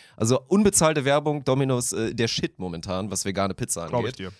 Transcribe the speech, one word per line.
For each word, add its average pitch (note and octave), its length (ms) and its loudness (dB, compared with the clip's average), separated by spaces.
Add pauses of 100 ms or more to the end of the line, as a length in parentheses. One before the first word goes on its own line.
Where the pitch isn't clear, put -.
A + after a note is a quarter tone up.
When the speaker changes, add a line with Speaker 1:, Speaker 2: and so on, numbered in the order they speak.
(180)
Speaker 1:
also A#2 300 2
unbezahlte E3 580 4
Werbung, D3 380 0
Domino's, C3 500 0
äh, A2 200 -2
der A#2 140 0
Shit - 320 -4
momentan, F#2 520 -6
was G2 140 -4
vegane G2 280 -2
Pizza - 280 -6
angeht. E2 100 -8
Speaker 2:
Glaub A#2 160 -2
ich B2 60 -6
dir, F#2+ 260 -12